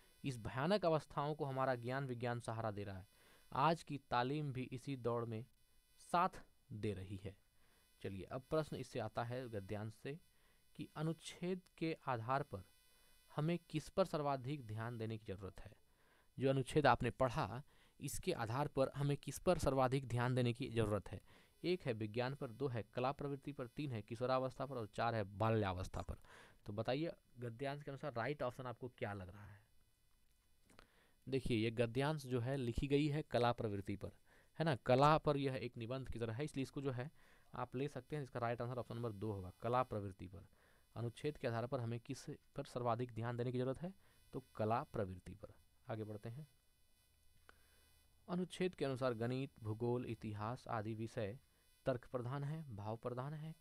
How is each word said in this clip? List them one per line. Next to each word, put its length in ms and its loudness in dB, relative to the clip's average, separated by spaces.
इस 140 -2
भयानक 460 2
अवस्थाओं 500 2
को 100 -2
हमारा 300 2
ज्ञान 320 -2
विज्ञान 340 -2
सहारा 300 -2
दे 140 -6
रहा 140 -8
है। 100 -14
आज 300 4
की 160 -6
तालीम 540 2
भी 100 -4
इसी 340 -6
दौड़ 280 0
में 220 -6
साथ 320 4
दे 220 -2
रही 220 -8
है। 200 -8
चलिए, 220 -4
अब 260 -6
प्रश्न 260 0
इससे 220 -6
आता 260 -2
है 240 -4
गद्यांश 460 -4
से 240 -8
कि 200 -10
अनुच्छेद 640 -4
के 180 0
आधार 360 0
पर 220 -8
हमें 220 2
किस 300 -4
पर 160 2
सर्वाधिक 640 -2
ध्यान 320 -4
देने 200 -4
की 140 -8
ज़रूरत 280 -8
है? 120 -14
जो 120 4
अनुच्छेद 360 4
आपने 240 8
पढ़ा, 520 2
इसके 320 -2
आधार 360 0
पर 280 2
हमें 200 2
किस 220 -8
पर 200 4
सर्वाधिक 500 4
ध्यान 260 2
देने 180 4
की 180 -4
ज़रूरत 380 2
है? 120 -8
एक 180 0
है 100 0
विज्ञान 420 -2
पर, 160 -6
दो 180 -2
है 140 0
कला 300 0
प्रवृत्ति 400 -4
पर, 140 -6
तीन 260 -4
है 100 -2
किशोरावस्था 640 0
पर 100 -6
और 100 -2
चार 280 0
है 100 2
बाल्यावस्था 800 2
पर। 140 -8
तो 60 -8
बताइए, 380 0
गद्यांश 440 -6
के 80 -8
अनुसार 220 -6
right 300 0
option 240 -2
आपको 220 -6
क्या 240 -4
लग 160 -6
रहा 180 -14
है? 160 -18
देखिए, 280 4
ये 140 4
गद्यांश 560 2
जो 140 2
है 160 0
लिखी 320 0
गई 200 6
है 140 2
कला 300 4
प्रवृत्ति 440 -2
पर, 120 -8
है 60 0
ना? 120 4
कला 420 8
पर 180 4
यह 180 0
एक 220 -4
निबंध 320 -6
की 100 -4
तरह 140 0
है, 120 -2
इसलिए 180 -2
इसको 200 -4
जो 80 0
है 200 -4
आप 220 -4
ले 120 0
सकते 280 -6
हैं। 60 -2
इसका 180 -6
right 220 2
answer 160 0
option 180 -4
number 160 -2
दो 200 -2
होगा, 200 -4
कला 200 4
प्रवृत्ति 460 -4
पर। 200 -16
अनुच्छेद 400 -2
के 120 -2
आधार 180 0
पर 140 -2
हमें 200 -2
किस 300 -8
पर 340 -10
सर्वाधिक 500 0
ध्यान 220 -2
देने 160 0
की 60 0
ज़रूरत 240 0
है? 120 -8
तो 120 -8
कला 260 2
प्रवृत्ति 520 -4
पर। 140 -14
आगे 160 -4
बढ़ते 240 -8
हैं। 200 -10
अनुच्छेद 460 0
के 100 -2
अनुसार 300 2
गणित, 360 0
भूगोल, 440 0
इतिहास 640 -4
आदि 260 -2
विषय 440 -4
तर्क 200 0
प्रधान 380 -4
है, 320 -6
भाव 200 -4
प्रधान 380 -4
है, 260 -8